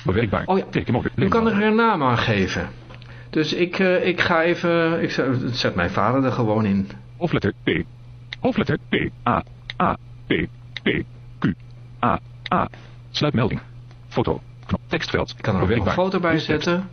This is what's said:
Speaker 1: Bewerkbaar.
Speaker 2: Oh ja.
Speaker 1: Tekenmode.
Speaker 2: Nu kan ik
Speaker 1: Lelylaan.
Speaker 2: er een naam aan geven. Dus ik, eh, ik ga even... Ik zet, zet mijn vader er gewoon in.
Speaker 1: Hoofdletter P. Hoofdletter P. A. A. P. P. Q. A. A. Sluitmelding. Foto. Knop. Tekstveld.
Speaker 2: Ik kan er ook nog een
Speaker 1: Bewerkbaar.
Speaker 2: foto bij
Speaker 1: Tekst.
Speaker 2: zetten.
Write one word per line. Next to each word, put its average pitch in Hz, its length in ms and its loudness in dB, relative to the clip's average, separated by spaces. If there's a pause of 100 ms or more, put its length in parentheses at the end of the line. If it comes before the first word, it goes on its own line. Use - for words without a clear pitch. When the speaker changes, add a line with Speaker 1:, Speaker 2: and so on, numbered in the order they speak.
Speaker 1:
Bewerkbaar. 92 400 2
Speaker 2:
Oh 190 120 2
ja. - 120 0
Speaker 1:
Tekenmode. - 460 0
Speaker 2:
Nu 165 120 4
kan 226 200 4
ik 214 60 4
Speaker 1:
Lelylaan. 202 100 2
Speaker 2:
er 220 80 4
een 214 40 4 (240)
naam 143 100 2
aan 117 80 4
geven. 98 520 0 (600)
Dus 156 240 0
ik, 175 260 0
eh, 185 280 4
ik 180 140 0
ga 165 220 4
even... 170 600 2
Ik - 80 -2
zet, 127 460 0
zet - 180 -2
mijn 87 140 2
vader 117 340 2
er 127 80 2
gewoon 110 340 2
in. 98 220 2 (300)
Speaker 1:
Hoofdletter 131 360 0 (100)
P. - 60 0 (720)
Hoofdletter 214 380 2 (120)
P. - 200 0 (180)
A. - 160 2 (380)
A. - 160 2 (300)
P. - 60 0 (500)
P. - 200 0 (360)
Q. - 60 0 (580)
A. - 160 2 (340)
A. - 140 2 (440)
Sluitmelding. 139 480 0 (480)
Foto. - 340 0 (240)
Knop. - 220 -2
Tekstveld. - 500 -2
Speaker 2:
Ik - 60 -14
kan 95 120 2
er 90 60 2
ook 90 60 4
nog 113 100 4
een 101 60 2
Speaker 1:
Bewerkbaar. 175 220 2
Speaker 2:
foto 190 140 0
bij 170 120 2
Speaker 1:
Tekst. 156 140 0
Speaker 2:
zetten. 170 480 0